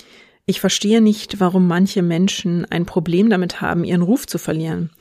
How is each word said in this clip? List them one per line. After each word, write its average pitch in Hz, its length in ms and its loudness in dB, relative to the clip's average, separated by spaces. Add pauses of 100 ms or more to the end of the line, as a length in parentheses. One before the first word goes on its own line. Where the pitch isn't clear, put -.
(460)
„Ich 185 140 -2
verstehe 208 420 2
nicht, 214 360 0
warum 185 300 2
manche 185 340 2
Menschen 175 600 0
ein 175 220 -4
Problem 175 420 2
damit 180 320 0
haben, - 240 -2
ihren 175 180 0
Ruf 208 240 0
zu - 120 -6
verlieren. 160 520 -4 (100)